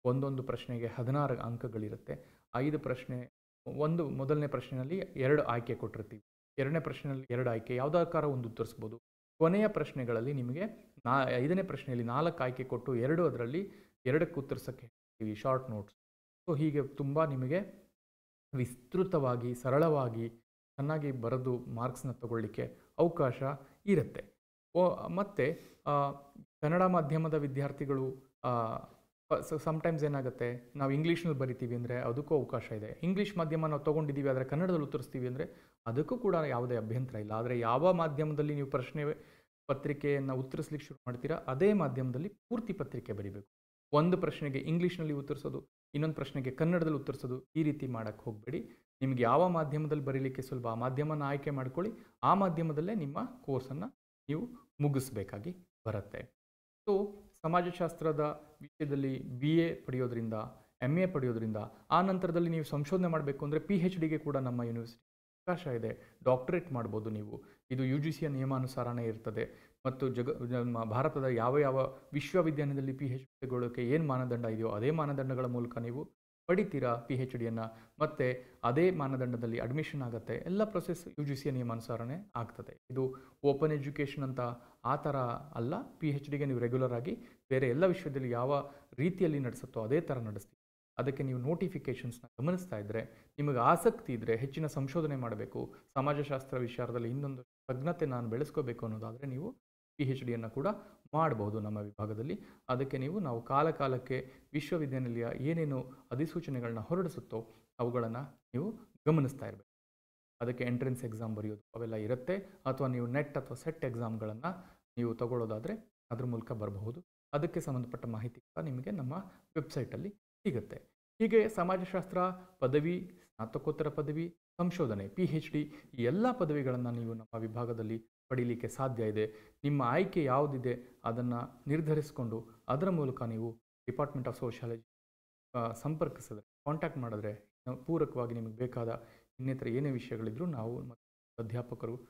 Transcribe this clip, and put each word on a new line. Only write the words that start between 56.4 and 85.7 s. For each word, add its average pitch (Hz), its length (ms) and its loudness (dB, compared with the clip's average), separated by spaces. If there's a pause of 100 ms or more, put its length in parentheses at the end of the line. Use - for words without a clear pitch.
So 202 340 0 (180)
ಸಮಾಜಶಾಸ್ತ್ರದ 160 1200 0
ವಿಷಯದಲ್ಲಿ 139 640 -2
ಬಿ 143 340 2
ಎ 165 280 2
ಪಡೆಯೋದ್ರಿಂದ, 120 480 0 (480)
ಎಂ 135 160 4
ಎ 185 80 4
ಪಡೆಯೋದ್ರಿಂದ, 117 520 0 (340)
ಆ 165 100 8
ನಂತರದಲ್ಲಿ 180 480 2
ನೀವು 160 140 0
ಸಂಶೋಧನೆ 175 440 0
ಮಾಡ್ಬೇಕು 147 380 0
ಅಂದ್ರೆ 151 160 0
ಪಿ 202 160 2
ಎಚ್ 185 200 2
ಡಿಗೆ 160 200 2
ಕೂಡ 143 200 0
ನಮ್ಮ 123 260 0
ಯೂನಿವರ್ಸಿಟಿ 117 380 -6
ಅವಕಾಶ - 640 -6
ಇದೆ. 113 560 -4
ಡಾಕ್ಟರೇಟ್ 127 480 4
ಮಾಡ್ಬೋದು 110 380 -2
ನೀವು. 107 340 -6 (280)
ಇದು 131 120 0
ಯು 131 140 2
ಜಿ 151 140 0
ಸಿಯ 156 160 -2
ನಿಯಮಾನುಸಾರನೇ 127 800 0
ಇರ್ತದೆ. 113 680 -4 (120)
ಮತ್ತು 131 240 0
ಜಗ-, 120 420 -2
ನಮ್ಮ 120 320 0
ಭಾರತದ 135 400 2
ಯಾವ 127 340 4
ಯಾವ 131 420 4 (140)
ವಿಶ್ವವಿದ್ಯಾಲಯದಲ್ಲಿ 143 800 2
ಪಿ 139 120 -4
ಎಚ್ 131 180 -2
ಡಿ - 240 -10
ತಗೊಳ್ಳೋಕೆ 123 420 0
ಏನ್ 156 180 4
ಮಾನದಂಡ 123 380 0
ಇದೆಯೋ 113 240 0
ಅದೇ 113 220 2
ಮಾನದಂಡಗಳ 139 540 0
ಮೂಲಕ 120 320 -2
ನೀವು 120 340 -6 (360)
ಪಡಿತೀರಾ 147 480 4
ಪಿ 123 180 -2
ಎಚ್ 127 220 0
ಡಿಯನ್ನ. 113 240 -2 (400)
ಮತ್ತೆ 127 460 2 (180)
ಅದೇ 156 280 6
ಮಾನದಂಡದಲ್ಲಿ 127 680 0
ಅಡ್ಮಿಷನ್ 143 420 -2
ಆಗತ್ತೆ. 117 340 -4
ಎಲ್ಲ 196 280 0
ಪ್ರೊಸೆಸ್ 180 440 -4
ಯು - 160 -6
ಜಿ 143 120 -2
ಸಿಯ 139 160 -2
ನಿಯಮಾನುಸಾರನೇ 120 840 -4
ಆಗ್ತದೆ. - 440 -8 (120)
ಇದು 131 240 0 (280)
ಓಪನ್ 143 280 6
ಎಜುಕೇಷನ್ 143 520 -2
ಅಂತ 131 160 -4 (460)
ಆ 131 100 2
ಥರ 143 200 -2 (400)
ಅಲ್ಲ. 120 180 -2 (240)